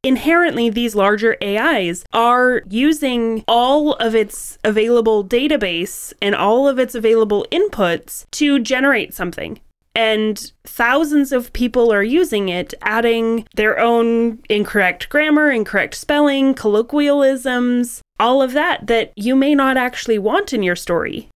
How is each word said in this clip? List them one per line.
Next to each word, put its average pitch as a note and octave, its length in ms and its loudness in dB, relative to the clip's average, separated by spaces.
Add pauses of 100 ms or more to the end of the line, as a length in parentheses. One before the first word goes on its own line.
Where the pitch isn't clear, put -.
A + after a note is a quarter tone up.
Inherently, C4 640 0
these A3 260 -2
larger G#3 460 2
A G3+ 160 -2 (260)
Is F3 200 -6 (100)
are B3 560 2
using A#3+ 760 0
all C4+ 460 2
of A3+ 200 -2
its - 500 -4
available A3 600 2
database G#3+ 960 -2
and G3+ 140 0
all A#3 320 2
of B3+ 120 0
its B3 160 -2
available A3 560 2
inputs D4 800 -2
to C#4+ 280 0
generate B3+ 540 0
something. - 460 -8 (340)
And G#3+ 600 -2 (100)
thousands C#4+ 720 0
of B3 180 -4
people A#3 400 0
are G3+ 100 2
using A3+ 460 0
it, F3+ 340 -6
adding A3+ 640 -2 (100)
their G#3+ 220 0
own A#3 680 0
incorrect G3+ 640 -2
grammar, D4+ 420 2
incorrect G#3 440 -2
spelling, C#4 580 0
colloquialisms, B3+ 1500 0 (160)
all B3 240 2
of B3+ 120 -2
that D4 340 -2
that A3+ 300 0
you A#3+ 180 0
may C#4 180 4
not C4+ 220 2
actually B3 420 -2
want B3+ 360 -2
in G#3+ 100 -2
your F3+ 140 0
story. - 580 -4